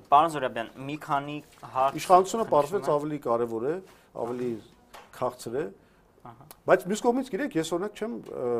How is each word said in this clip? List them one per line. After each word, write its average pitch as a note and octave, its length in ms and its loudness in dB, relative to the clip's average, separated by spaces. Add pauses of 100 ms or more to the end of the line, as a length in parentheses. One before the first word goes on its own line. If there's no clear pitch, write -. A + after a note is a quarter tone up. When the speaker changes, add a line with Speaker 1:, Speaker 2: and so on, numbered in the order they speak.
Speaker 1:
Պարոն D#3 300 6
Զուրաբյան, A#2 340 -4 (120)
մի C#3 180 -8
քանի D3 380 -4 (240)
հարց C3 380 -2
Speaker 2:
Իշխանությունը F#3+ 460 4
Speaker 1:
խնդրում - 80 0
Speaker 2:
պարզվեց D#3 320 2
Speaker 1:
եմ։ D#3 100 2
Speaker 2:
ավելի D3 260 -2
կարևոր A#2 440 0
է, D3+ 80 0 (400)
ավելի B2 380 -6
Speaker 1:
Ահա։ - 600 -16
Speaker 2:
քաղցր A#2+ 460 -6
է, D#3 80 -4 (560)
Speaker 1:
Ահա։ A#2 240 -20 (160)
Speaker 2:
բայց F#3 240 4
մյուս G#3 160 -4
կողմից, C4 280 0
գիտեք, G#3+ 280 -4
ես D#3+ 160 -2
օրինակ G3 260 -6
չեմ, A3+ 220 -6
ը, - 240 -8 (140)